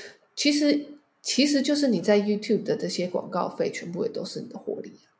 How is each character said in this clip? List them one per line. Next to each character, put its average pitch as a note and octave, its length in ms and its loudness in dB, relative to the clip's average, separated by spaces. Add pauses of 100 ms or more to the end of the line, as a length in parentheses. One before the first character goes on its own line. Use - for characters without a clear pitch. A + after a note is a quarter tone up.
(360)
其 D4 160 2
实， D4 360 2 (340)
其 - 240 2
实 D4 160 4
就 C#4+ 140 2
是 C#4+ 120 2
你 G3 140 2
在 G#3 180 6
YouTube G#3 440 0
的 D#3 120 0
这 F3 140 -4
些 F3+ 180 -2
广 - 220 -4
告 - 180 -2
费 E3 240 -2
全 E3+ 200 -10
部 F3 120 -4
也 - 60 -2
都 - 160 -8
是 - 160 -8
你 - 60 -12
的 - 100 -14
获 - 240 -6
利 - 100 -14 (280)